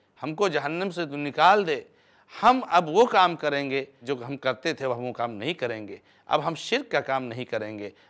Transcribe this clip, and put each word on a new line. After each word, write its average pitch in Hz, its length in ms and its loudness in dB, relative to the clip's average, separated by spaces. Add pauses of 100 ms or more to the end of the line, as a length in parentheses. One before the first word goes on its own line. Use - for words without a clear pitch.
(220)
हमको 160 280 0
जहन्नम 156 400 -2
से 170 160 -6
तू 143 120 -8
निकाल 160 480 4
दे, 143 200 -4 (560)
हम 247 200 6
अब 175 280 2
वो 202 160 6
काम 190 300 4
करेंगे 139 520 -2 (160)
जो 131 120 -2
हम 123 220 -8
करते 131 360 -2
थे, 135 120 -6
अब 127 60 0
हम 120 120 -6
वो 123 80 -6
काम 117 200 -4
नहीं 113 220 -6
करेंगे, 110 480 -8 (280)
अब 156 120 2
हम 160 140 -4
शिर्क 254 360 -4
का 156 100 0
काम 131 220 -4
नहीं 120 220 -8
करेंगे, 107 480 -8 (160)